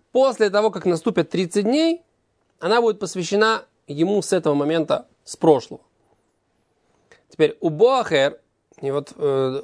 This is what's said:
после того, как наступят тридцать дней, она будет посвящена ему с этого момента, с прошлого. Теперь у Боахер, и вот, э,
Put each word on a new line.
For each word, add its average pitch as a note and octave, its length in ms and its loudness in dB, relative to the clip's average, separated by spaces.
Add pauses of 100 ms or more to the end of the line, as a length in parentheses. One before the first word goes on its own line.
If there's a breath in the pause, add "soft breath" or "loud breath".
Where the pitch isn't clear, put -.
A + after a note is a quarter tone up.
(120)
после B3 380 2
того, G#3 220 0
как F#3+ 140 -10
наступят F3+ 440 0
тридцать F#3+ 360 -2
дней, D#4+ 360 0 (580)
она G#3+ 220 2
будет A3 180 0
посвящена G3+ 640 -2 (220)
ему F3 340 -2
с - 120 -2
этого E3 220 0
момента, D3+ 520 -2 (160)
с - 120 -16
прошлого. - 460 2 (1500 soft breath)
Теперь - 320 0
у E3+ 80 -2
Боахер, D#3 680 2 (420)
и C#3 100 -4
вот, C#3 240 -6
э, C3+ 480 -2